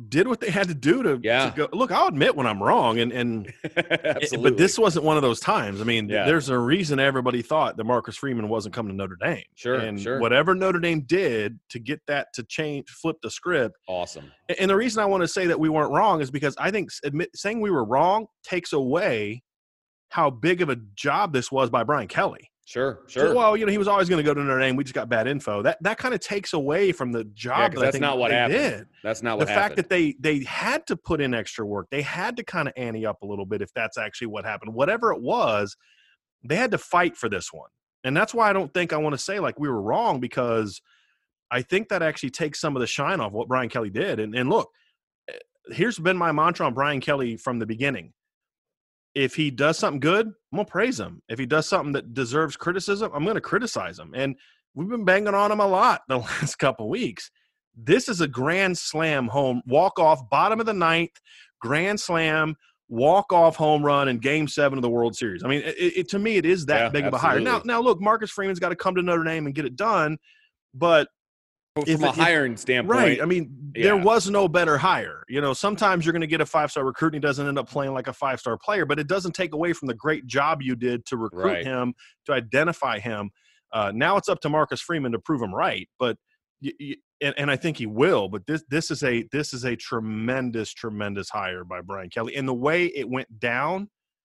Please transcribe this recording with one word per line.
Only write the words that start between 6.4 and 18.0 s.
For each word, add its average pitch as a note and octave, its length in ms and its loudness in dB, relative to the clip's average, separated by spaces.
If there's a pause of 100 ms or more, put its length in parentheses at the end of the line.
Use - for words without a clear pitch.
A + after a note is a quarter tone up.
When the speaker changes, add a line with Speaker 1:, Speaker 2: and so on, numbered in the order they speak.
Speaker 1:
a B2+ 80 2
reason C#3+ 420 2
everybody B2+ 400 2
thought C3+ 380 0
that A2 60 -4
Marcus A#2 340 0
Freeman A#2 320 -4
wasn't G#2+ 240 -4
coming G#2+ 180 -6
to F#2+ 40 -6
Notre F#2+ 280 -6
Dame. C3+ 200 -4 (100)
Speaker 2:
Sure, B2 220 -4
Speaker 1:
And A2 220 -4
Speaker 2:
sure. A#2 220 -4
Speaker 1:
whatever C#3 340 4
Notre F#3 240 0
Dame E3+ 280 0
did A#2+ 520 0 (120)
to - 80 -12
get B2 280 -8
that C#3+ 280 -4
to B2+ 80 -10
change, D3 480 -6
flip - 320 -6
the G#2+ 80 -8
script. C#3 480 -2 (100)
Speaker 2:
Awesome. E2+ 420 -8 (200)
Speaker 1:
A-, F3+ 100 -2
and F#3+ 100 2
the G3 60 6
reason A3 260 0
I G3+ 40 2
wanna F#3+ 220 2
say F#3 180 0
that E3+ 120 2
we D#3 120 2
weren't D3+ 200 2
wrong F3 300 4
is C3 100 -2
because C#3+ 280 -2
I D#3 120 0
think G3+ 200 -4
s-, - 120 -14
admit, D3 320 -4
saying A3 280 -4
we G#3 80 0
were C#3 140 2
wrong F3 420 2 (180)